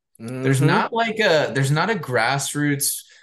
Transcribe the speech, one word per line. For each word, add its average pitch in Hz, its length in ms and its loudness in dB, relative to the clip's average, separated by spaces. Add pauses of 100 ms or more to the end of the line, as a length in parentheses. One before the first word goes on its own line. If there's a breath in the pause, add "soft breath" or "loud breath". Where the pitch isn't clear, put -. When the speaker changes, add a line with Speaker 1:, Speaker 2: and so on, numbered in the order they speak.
(200)
Speaker 1:
There's 131 400 -2
Speaker 2:
Mm-hmm. 135 80 4
Speaker 1:
not, 175 260 2
like, 226 260 -2
a, 156 320 2
there's 135 200 0
not 165 180 2
a 226 60 0
grassroots 139 1080 -2 (220 soft breath)